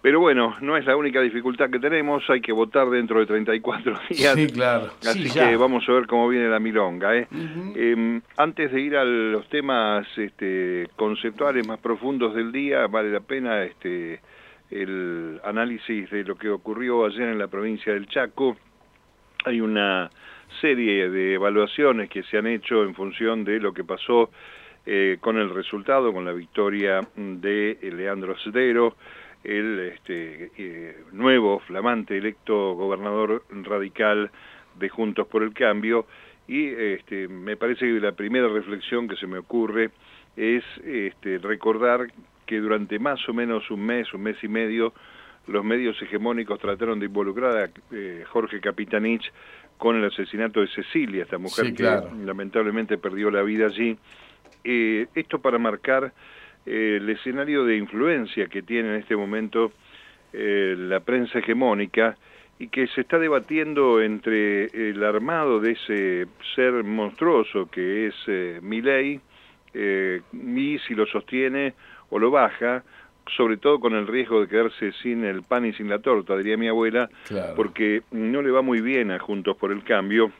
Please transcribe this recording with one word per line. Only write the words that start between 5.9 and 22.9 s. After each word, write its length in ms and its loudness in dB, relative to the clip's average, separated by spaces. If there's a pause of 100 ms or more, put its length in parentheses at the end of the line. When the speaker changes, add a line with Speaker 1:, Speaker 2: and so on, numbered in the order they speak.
Speaker 1:
ver 140 6
cómo 220 4
viene 200 2
la 100 4
milonga, 580 2
¿eh? 140 0
Speaker 3:
Ujú. 460 -8
Speaker 1:
Em, 440 2 (180)
antes 340 2
de 80 0
ir 160 0
a 80 4
los 460 0
temas, 560 0 (100)
este, 800 -4
conceptuales 680 -2
más 140 -8
profundos 540 -2
del 160 -2
día, 360 0
vale 240 0
la 100 -2
pena, 420 -2
este, 580 -8 (500)
el 760 -6
análisis 640 -4
de 140 -4
lo 120 -6
que 120 -8
ocurrió 560 -2
ayer 240 -2
en 100 -4
la 100 -4
provincia 440 -4
del 140 -4
Chaco. 500 0 (880)
Hay 160 0
una 480 0 (540)
serie 480 2
de 240 0
evaluaciones 720 2
que 160 -8
se 140 -2
han 80 0
hecho 380 2
en 100 -4